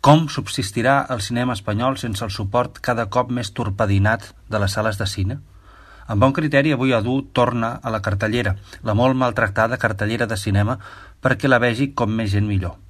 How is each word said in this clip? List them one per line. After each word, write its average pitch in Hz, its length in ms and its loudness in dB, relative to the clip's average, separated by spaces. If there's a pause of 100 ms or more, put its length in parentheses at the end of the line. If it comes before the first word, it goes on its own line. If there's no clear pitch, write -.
Com 156 320 6
subsistirà 120 640 0 (160)
el 117 80 -4
cinema 123 320 -2
espanyol 117 480 -2
sense 113 240 -6
el 101 80 -6
suport 110 480 -2
cada 117 320 -2
cop 123 160 2
més 120 240 -4
torpedinat 104 720 0 (240)
de 104 160 -2
les 98 160 -2
sales 107 160 -2
de 98 160 -4
cine? 104 260 -4 (720)
Amb 110 160 2
bon 135 80 4
criteri, 147 400 2
avui 127 240 2
Adu 120 320 0
torna 120 460 0 (100)
a 117 80 -4
la 110 80 -2
cartellera, 107 560 -2 (240)
la 104 160 -2
molt 131 240 2
maltractada 113 560 0
cartellera 110 560 -2
de 104 80 -4
cinema, 104 400 0 (400)
perquè 131 320 2
la 123 80 6
vegi 123 320 0
com 113 240 0
més 110 160 -2
gent 104 160 2
millor. 92 300 -2 (100)